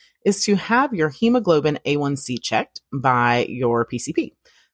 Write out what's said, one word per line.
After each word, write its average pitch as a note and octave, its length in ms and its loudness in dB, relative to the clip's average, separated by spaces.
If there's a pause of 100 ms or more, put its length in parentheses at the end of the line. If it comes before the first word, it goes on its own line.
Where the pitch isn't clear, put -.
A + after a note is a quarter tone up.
(240)
is G3+ 200 2
to G3+ 120 2
have B3 380 0
your D#3 140 0
hemoglobin E3+ 760 2
A C#3+ 120 0
one C#3+ 200 -2
C B2+ 220 -4
checked - 440 -6 (100)
by B2 560 2
your A#2 360 0
P B2 140 -8
C - 140 -6
P. - 220 -4 (400)